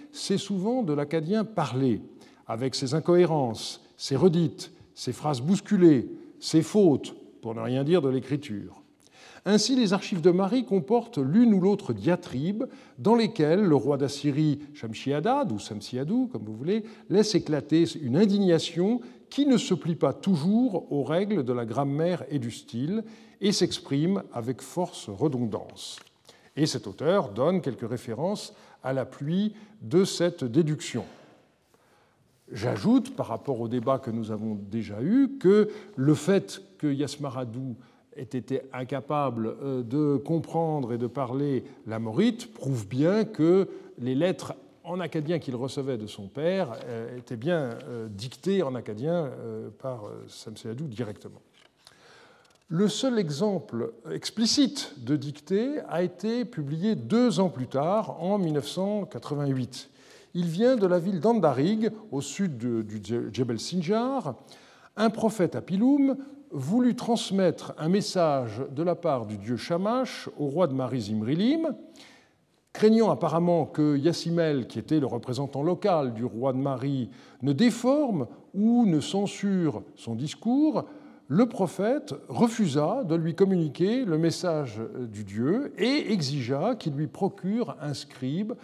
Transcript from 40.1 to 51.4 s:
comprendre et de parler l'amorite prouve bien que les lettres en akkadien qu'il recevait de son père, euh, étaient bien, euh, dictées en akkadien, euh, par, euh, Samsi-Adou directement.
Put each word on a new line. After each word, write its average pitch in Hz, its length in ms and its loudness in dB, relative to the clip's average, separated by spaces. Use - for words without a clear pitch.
comprendre 151 800 -2
et 120 40 -2
de 120 80 -2
parler 135 600 -2
l'amorite 113 680 -2
prouve 127 340 -4
bien 165 380 2
que 180 420 4
les 123 160 -2
lettres - 380 -2
en 180 160 -6
akkadien 160 360 -4
qu'il 135 160 -6
recevait 131 440 -4
de 107 100 -8
son 101 220 -14
père, 165 560 -2
euh, 123 320 -10
étaient 123 180 -10
bien, 131 420 -2
euh, 113 200 -8
dictées 127 540 -4
en 135 100 -4
akkadien, 127 520 -4
euh, 113 420 -10
par, 123 260 -10
euh, 110 240 -14
Samsi-Adou 117 580 -10
directement. 107 540 -10